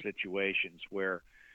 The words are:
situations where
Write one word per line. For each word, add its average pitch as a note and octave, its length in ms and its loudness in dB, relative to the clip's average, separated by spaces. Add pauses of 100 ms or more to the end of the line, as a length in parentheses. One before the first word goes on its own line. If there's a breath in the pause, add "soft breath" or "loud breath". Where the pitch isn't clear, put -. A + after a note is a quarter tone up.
situations G2 840 0
where F#2+ 340 0 (320 soft breath)